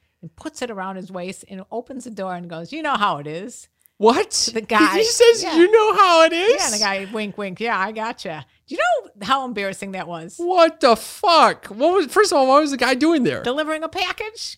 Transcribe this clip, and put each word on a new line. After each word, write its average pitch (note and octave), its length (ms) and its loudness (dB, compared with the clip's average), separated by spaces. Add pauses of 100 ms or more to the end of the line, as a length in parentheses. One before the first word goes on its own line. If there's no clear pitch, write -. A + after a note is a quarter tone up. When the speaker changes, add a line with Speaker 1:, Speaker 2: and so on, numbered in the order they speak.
(220)
Speaker 1:
and E3 140 -18
puts - 260 -12
it A#3+ 100 -8
around F#3+ 240 -10
his F#3 160 -14
waist F#3 380 -12
and F#3+ 220 -14
opens A#3+ 340 -12
the B3 60 -16
door F#3+ 240 -8
and F3 140 -12
goes, E3 220 -14
"You D#4 100 -10
know C#4+ 140 -2
how G3 220 0
it D3 100 -10
is." F3+ 400 -12 (300)
Speaker 2:
What? B3 320 4
Speaker 1:
To - 240 -4
the A3+ 80 -4
guy. A3 380 2
Speaker 2:
He A4 60 4
says, A#4 360 4
Speaker 1:
Yeah. E4+ 160 -2
Speaker 2:
"You F4 140 6
know G#4+ 240 6
how F4+ 300 6
it E4 80 2
is?" G4 260 2
Speaker 1:
Yeah, E4+ 60 -4
and B3 100 -4
the - 40 -4
guy, G3 320 -4
"Wink, G#3+ 260 -8
wink. G3 220 -10
Yeah, A3 200 -2
I G3 120 -4
gotcha." G#3+ 540 -10 (220)
Do C#4+ 80 -12
you A4+ 60 -2
know C#5+ 440 -2
how C4+ 200 0
embarrassing G3 480 -8
that F3+ 140 -8
was? E3 300 -12
Speaker 2:
What E4+ 440 2
the A#3+ 140 6
fuck? C#4+ 720 2
What C#4 280 0
was, F#4+ 120 0
first G4+ 240 2
of D#4+ 60 2
all, C4 100 4
what C4+ 140 6
was D#4 100 0
the C#4 60 -6
guy B3 160 0
doing D4 300 2
there? C3 180 -2
Speaker 1:
Delivering D4+ 400 -4
a D#4+ 80 -8
package? F#4+ 680 -8